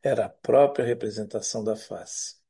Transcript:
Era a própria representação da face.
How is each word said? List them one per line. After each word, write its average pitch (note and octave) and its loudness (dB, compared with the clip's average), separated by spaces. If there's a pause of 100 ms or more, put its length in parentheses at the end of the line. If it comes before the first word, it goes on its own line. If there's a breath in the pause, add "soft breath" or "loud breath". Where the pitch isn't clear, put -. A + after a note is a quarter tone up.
Era B2 2
a - -10
própria C#3 4
representação A2 -4
da G#2+ -2
face. - -14 (120)